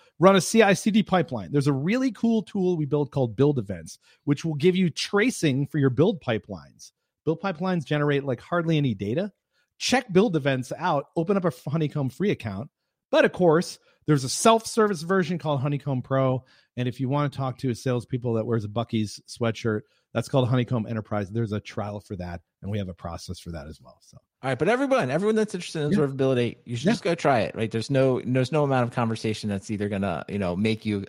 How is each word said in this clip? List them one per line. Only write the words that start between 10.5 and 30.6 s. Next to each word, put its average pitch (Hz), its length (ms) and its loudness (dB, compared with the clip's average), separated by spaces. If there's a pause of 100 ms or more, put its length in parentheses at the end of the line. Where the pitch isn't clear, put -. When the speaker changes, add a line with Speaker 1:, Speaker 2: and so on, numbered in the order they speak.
Speaker 1:
out, 151 380 0
open 175 220 0
up 180 80 -2
a - 240 -4
Honeycomb 147 400 -2
free 190 220 -2
account. 110 380 -6 (420)
But 294 140 4
of 208 60 2
course, 175 460 2 (300)
there's 147 160 4
a 127 60 -4
self-service 220 720 2
version 180 340 0
called 147 220 -2
Honeycomb 139 420 -2
Pro. 131 420 0 (340)
And 123 100 -2
if 120 120 -6
you 131 100 -2
wanna 143 200 0
talk 131 300 -6
to 135 100 -2
a 113 60 0
salespeople 123 600 -4
that 110 100 0
wears 113 180 0
a 104 60 -6
Buc-ee's 110 580 -4
sweatshirt, 113 540 -4 (320)
that's 117 160 -2
called 127 180 2
Honeycomb 123 400 0
Enterprise. 107 420 -6
There's 110 220 -4
a 104 80 -2
trial 104 400 -10
for 104 160 -12
that, 87 260 -10 (200)
and 98 100 -8
we 107 80 -4
have 95 80 -6
a 90 60 -10
process 85 460 -12
for 87 120 -14
that 78 160 -12
as 78 140 -16
well. 62 200 -20
So. - 160 -20 (240)
Speaker 2:
All 131 80 -6
right, 131 80 -2
but 156 120 0
everyone, 254 420 2
everyone 202 240 0
that's 214 180 0
interested 170 280 -6
in 147 100 0
Speaker 1:
Yeah. 196 60 2
Speaker 2:
observability, 135 680 2
you 120 120 -6
should 123 80 -2
Speaker 1:
Yeah. 214 80 4
Speaker 2:
just 208 100 -4
go 170 100 2
try 139 280 2
it, 87 120 -2
right? 110 160 -2
There's 113 220 -4
no, 131 340 4
there's 127 260 0
no 151 120 2
amount 131 240 2
of 117 80 -8
conversation 113 540 -2
that's 98 200 -4
either 104 200 -2
gonna, 98 400 -2
you 101 100 -4
know, 90 160 -2
make 110 300 0